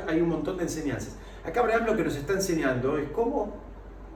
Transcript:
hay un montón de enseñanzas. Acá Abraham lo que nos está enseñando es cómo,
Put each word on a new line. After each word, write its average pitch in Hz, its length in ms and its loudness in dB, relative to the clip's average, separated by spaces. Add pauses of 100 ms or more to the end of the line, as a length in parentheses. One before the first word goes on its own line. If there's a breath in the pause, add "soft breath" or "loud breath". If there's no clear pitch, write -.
hay 165 140 4
un 170 80 4
montón 151 280 0
de 175 60 0
enseñanzas. 143 540 -4 (260 loud breath)
Acá 233 180 2
Abraham 226 260 4
lo 208 100 4
que 165 60 2
nos 143 120 0
está 165 180 0
enseñando 147 680 2
es 135 100 -2
cómo, 233 460 0 (600)